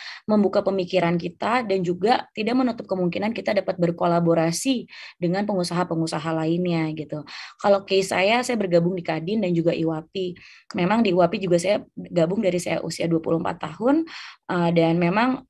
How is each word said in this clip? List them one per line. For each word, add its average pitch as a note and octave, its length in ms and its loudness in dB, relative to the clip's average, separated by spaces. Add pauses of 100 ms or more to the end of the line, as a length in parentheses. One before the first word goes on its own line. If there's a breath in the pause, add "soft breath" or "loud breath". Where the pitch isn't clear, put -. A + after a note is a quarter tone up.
(320 loud breath)
membuka G3 320 4
pemikiran F3+ 560 0
kita, G#3 480 -2
dan F#3+ 160 0
juga F3+ 480 0
tidak A3 240 -4
menutup B3 320 -2
kemungkinan F#3+ 480 -2
kita - 160 -4
dapat F#3+ 240 0
berkolaborasi E3+ 1120 0 (320 loud breath)
dengan F3+ 240 0
pengusaha-pengusaha E3+ 880 -2
lainnya D#3+ 640 0
gitu. D3+ 320 -10 (320 loud breath)
Kalau G3 240 4
case F#3+ 320 0
saya, G3+ 320 2
saya B3 80 0
bergabung F3+ 400 2
di E3+ 80 -6
Kadin E3 400 -2
dan F3+ 80 0
juga E3+ 240 2
iwapi. E3 640 -4 (400 loud breath)
Memang G#3 240 2
di G3+ 80 2
iwapi F3 240 4
juga F3+ 240 2
saya F#3+ 320 0
gabung F3 480 0
dari F3+ 240 0
saya E3+ 160 -2
usia - 240 -6
dua E3 160 2
puluh E3 240 0
empat - 160 -4
tahun, C4 480 0 (400 loud breath)
eh, F3 240 0
dan E3 240 4
memang G#3 540 2